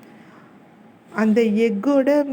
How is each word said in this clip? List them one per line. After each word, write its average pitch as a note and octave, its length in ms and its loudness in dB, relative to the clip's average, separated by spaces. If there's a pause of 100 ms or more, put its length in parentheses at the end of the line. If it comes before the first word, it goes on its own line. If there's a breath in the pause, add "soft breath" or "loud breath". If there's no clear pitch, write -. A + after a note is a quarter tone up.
(1200 loud breath)
அந்த A3 180 2 (280)
எக்கோட, C4 400 0 (240)